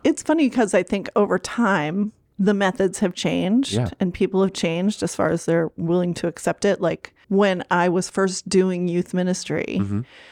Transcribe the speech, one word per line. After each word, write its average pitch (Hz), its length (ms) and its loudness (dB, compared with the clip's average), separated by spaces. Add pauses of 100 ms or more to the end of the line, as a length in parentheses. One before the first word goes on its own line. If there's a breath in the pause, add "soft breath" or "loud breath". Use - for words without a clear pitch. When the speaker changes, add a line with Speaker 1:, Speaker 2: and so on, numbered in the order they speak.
Speaker 1:
it's - 180 0
funny 311 260 2
'cause 226 260 0
I 185 80 4
think 196 340 -4
over 190 220 2
time, 196 760 0 (260)
the 202 160 4
methods 190 460 0
have 180 140 0
changed 180 600 0
Speaker 2:
Yeah. 113 160 0 (100)
Speaker 1:
and 180 140 0
people 190 280 0
have 190 100 0
changed 180 500 -2
as 185 120 -4
far 175 160 0
as 165 140 -2
they're 165 320 0
willing 175 380 0
to - 140 -4
accept - 360 -4
it. 202 160 2
Like, 160 320 -4 (160 soft breath)
when 196 420 2
I 175 180 4
was 180 200 0
first 190 400 -2
doing 185 400 2
youth 175 240 -2
ministry, 180 680 -2
Speaker 2:
Mm-hmm. 101 200 -2 (320 loud breath)